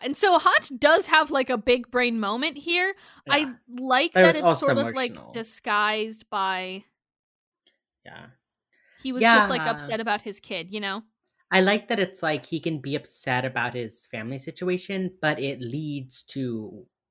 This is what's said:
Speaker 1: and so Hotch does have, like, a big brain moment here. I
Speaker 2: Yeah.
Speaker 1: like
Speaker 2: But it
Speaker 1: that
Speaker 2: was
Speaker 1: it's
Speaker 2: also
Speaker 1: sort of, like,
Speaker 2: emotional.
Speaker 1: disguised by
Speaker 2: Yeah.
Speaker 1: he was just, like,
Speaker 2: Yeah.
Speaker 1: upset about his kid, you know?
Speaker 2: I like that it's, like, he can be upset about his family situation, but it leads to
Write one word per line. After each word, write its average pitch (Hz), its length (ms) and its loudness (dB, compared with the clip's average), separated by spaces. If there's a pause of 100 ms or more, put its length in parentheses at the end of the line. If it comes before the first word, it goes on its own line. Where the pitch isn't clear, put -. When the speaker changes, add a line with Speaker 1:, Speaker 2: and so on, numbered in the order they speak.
Speaker 1:
and 269 120 -4
so 370 220 6
Hotch 381 400 2
does 311 300 4
have, 311 240 4
like, 269 180 0
a 254 80 0
big 247 320 0
brain 240 300 0
moment 247 400 -4
here. 359 340 -2 (340)
I 277 120 4
Speaker 2:
Yeah. 277 140 -2 (140)
Speaker 1:
like 254 460 0
Speaker 2:
But 185 60 4
it 185 40 10
Speaker 1:
that 175 100 10
Speaker 2:
was - 20 -4
Speaker 1:
it's 156 80 -2
Speaker 2:
also 160 240 4
Speaker 1:
sort 135 100 4
of, 113 160 -2
like, - 180 -4
Speaker 2:
emotional. - 220 -20
Speaker 1:
disguised 220 960 -4
by 190 540 -4 (1200)
Speaker 2:
Yeah. - 220 -20 (720)
Speaker 1:
he 262 100 -8
was 247 100 -2
just, 220 280 6
like, 170 140 0
Speaker 2:
Yeah. 151 80 0
Speaker 1:
upset 147 280 -4
about 226 220 -2
his 202 180 -10
kid, 180 320 -10
you 214 80 -6
know? 202 240 -6 (480)
Speaker 2:
I 190 100 6
like 202 260 2
that 226 120 0
it's, 185 220 -2
like, 151 240 -2
he 165 140 -6
can 160 200 -4
be 139 160 -6
upset 131 500 -4
about 123 280 -4
his 120 340 -10
family 120 300 -10
situation, 180 840 -6
but 151 180 0
it 135 220 -6
leads 139 640 -8
to 110 640 -8 (220)